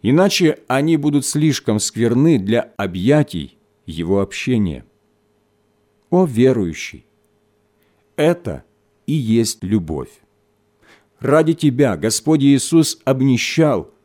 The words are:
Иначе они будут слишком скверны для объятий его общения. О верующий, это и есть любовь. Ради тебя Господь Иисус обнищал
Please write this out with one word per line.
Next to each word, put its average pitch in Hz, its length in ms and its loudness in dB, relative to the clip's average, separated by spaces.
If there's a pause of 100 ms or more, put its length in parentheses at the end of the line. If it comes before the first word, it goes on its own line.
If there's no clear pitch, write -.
Иначе 160 640 2
они 151 280 0
будут 143 300 -2
слишком 143 540 -2
скверны 120 580 2
для 107 380 -2
объятий 92 840 -2 (280)
его 85 340 -2
общения. 98 680 -4 (1200)
О 185 140 2
верующий, 113 800 -2 (1080)
это 147 480 -2 (440)
и 139 60 -4
есть 113 520 0
любовь. 80 460 -4 (1080)
Ради 156 360 2
тебя 127 420 0
Господь 135 460 -2
Иисус 139 600 2
обнищал 131 880 0 (120)